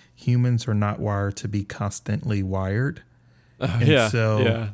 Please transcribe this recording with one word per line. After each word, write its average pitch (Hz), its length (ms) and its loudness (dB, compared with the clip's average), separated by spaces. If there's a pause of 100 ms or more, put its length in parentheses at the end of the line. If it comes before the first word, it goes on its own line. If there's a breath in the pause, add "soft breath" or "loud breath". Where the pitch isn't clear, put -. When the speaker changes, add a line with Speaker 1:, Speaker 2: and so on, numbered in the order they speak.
(160 loud breath)
Speaker 1:
"Humans 123 520 0
are 113 60 0
not 104 260 0
wired 101 380 -2
to - 100 -6
be 104 160 -2
constantly 101 800 -4
wired." 95 640 -2 (560 soft breath)
Speaker 2:
Oh, 131 80 -2 (120)
Speaker 1:
And 113 80 2
Speaker 2:
yeah, 131 220 6
Speaker 1:
so 110 300 2
Speaker 2:
yeah, 113 340 0